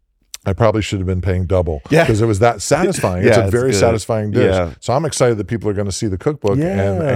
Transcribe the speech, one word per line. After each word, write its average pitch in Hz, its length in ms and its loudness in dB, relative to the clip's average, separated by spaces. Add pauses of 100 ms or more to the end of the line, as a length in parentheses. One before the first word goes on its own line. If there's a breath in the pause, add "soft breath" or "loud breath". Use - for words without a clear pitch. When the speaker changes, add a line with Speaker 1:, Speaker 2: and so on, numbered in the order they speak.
(440)
Speaker 1:
I 98 100 -2
probably 107 280 2
should 101 160 -4
have 95 80 -4
been 90 160 -2
paying 92 240 -2
double 82 460 -2
Speaker 2:
Yeah. 165 120 6
Speaker 1:
'cause 110 160 2
it 113 60 2
was 104 140 0
that 113 240 2
satisfying. 139 640 0
It's 110 100 6
Speaker 2:
<laughs> - 0 -
Yeah, 110 60 2
Speaker 1:
a - 20 0
Speaker 2:
it's 95 60 -2
Speaker 1:
very 123 220 0
Speaker 2:
good. 98 60 2
Speaker 1:
satisfying 110 520 0
dish. 113 240 2
Speaker 2:
Yeah. 85 240 -2
Speaker 1:
So - 120 -6
I'm 147 140 0
excited 123 320 0
that 101 80 -4
people 107 240 -4
are 104 40 0
gonna 101 180 -4
see 113 160 -4
the 92 100 -2
cookbook 127 400 -2
and, 147 60 0
and 190 360 -2 (160)